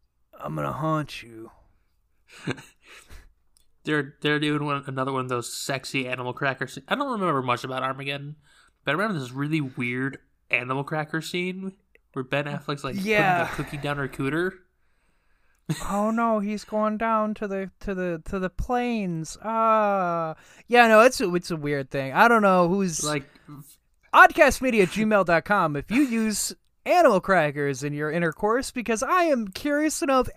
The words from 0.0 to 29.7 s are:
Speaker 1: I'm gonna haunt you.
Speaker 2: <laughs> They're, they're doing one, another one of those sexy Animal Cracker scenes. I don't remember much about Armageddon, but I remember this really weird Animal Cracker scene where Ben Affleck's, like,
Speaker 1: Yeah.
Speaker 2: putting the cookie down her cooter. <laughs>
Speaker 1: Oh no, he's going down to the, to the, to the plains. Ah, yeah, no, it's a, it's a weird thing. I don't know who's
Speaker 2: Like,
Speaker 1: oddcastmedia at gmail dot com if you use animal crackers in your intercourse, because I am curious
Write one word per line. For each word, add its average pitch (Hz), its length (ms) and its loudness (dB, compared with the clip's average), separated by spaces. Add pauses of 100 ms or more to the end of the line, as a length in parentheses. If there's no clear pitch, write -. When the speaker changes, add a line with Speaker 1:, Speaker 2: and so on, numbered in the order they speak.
Speaker 1:
I'm 151 160 -10
gonna 147 180 -4
haunt 151 500 -4
you. 113 280 -18 (840)
Speaker 2:
<laughs> - 160 -6 (1300)
They're, 147 360 -2
they're 147 180 0
doing 147 280 -2
one, 139 200 -4
another 135 260 -4
one 131 100 -2
of 127 80 -8
those 120 200 -4
sexy 135 560 -6
Animal 127 280 -6
Cracker 131 320 -4
scenes. - 220 -14
I 196 60 -4
don't 277 180 -4
remember 175 280 0
much 123 240 -2
about 131 180 -6
Armageddon, 139 540 -8 (480)
but 135 60 -2
I 147 40 0
remember 196 240 -2
this 127 140 -6
really 147 300 -2
weird 127 560 -4 (320)
Animal 131 340 -2
Cracker 151 380 -4
scene 185 500 -6 (400)
where 135 100 -6
Ben 143 220 -4
Affleck's, 147 400 -8
like, 135 140 -6
Speaker 1:
Yeah. 190 480 2
Speaker 2:
putting 151 180 -6
the - 60 -14
cookie 143 120 -10
down 143 140 -4
her 135 120 -4
cooter. 156 440 -2 (1160)
<laughs> - 200 -6
Speaker 1:
Oh 208 200 0
no, 226 280 0
he's 208 260 -4
going 214 320 -2
down 214 380 0
to 208 140 -6
the, 190 220 -6 (100)
to 202 140 -6
the, 175 320 -4
to 196 120 -4
the 185 120 -2
plains. 220 960 -4
Ah, 202 880 0 (320)
yeah, 233 220 8
no, 220 140 10
it's 254 180 6
a, 180 140 0
it's 175 160 -4
a 170 60 -4
weird 143 340 -4
thing. 135 240 -4
I 196 140 6
don't 233 140 6
know 185 260 6
who's 180 360 -2
Speaker 2:
Like, 147 240 -4 (840)
Speaker 1:
oddcastmedia 262 680 6
at 170 40 4
gmail 214 380 2
dot 170 180 2
com 175 320 0
if 139 140 -6
you 254 140 2
use 220 500 -2 (320)
animal 277 340 6
crackers 147 640 0
in 147 80 -4
your 151 180 -4
intercourse, 175 600 0
because 226 320 -4
I 339 220 2
am 247 240 0
curious 294 520 0